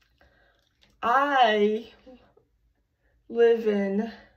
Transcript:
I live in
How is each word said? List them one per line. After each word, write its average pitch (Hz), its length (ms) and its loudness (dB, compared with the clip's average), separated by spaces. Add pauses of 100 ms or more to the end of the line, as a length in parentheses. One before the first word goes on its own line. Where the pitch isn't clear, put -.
(1040)
I 233 920 0 (1400)
live 233 400 0
in 202 420 -4 (260)